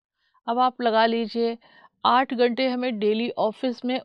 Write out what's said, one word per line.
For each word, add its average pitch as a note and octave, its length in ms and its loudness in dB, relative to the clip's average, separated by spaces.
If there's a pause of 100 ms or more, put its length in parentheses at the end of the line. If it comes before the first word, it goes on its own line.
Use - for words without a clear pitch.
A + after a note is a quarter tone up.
(460)
अब A#3 120 -2
आप B3+ 240 0
लगा A3+ 240 4
लीजिए, A#3 520 -2 (460)
आठ B3+ 300 2
घंटे A#3+ 340 0
हमें B3 300 -4
डेली A3 320 0
ऑफिस A#3 540 -4
में B3+ 200 -2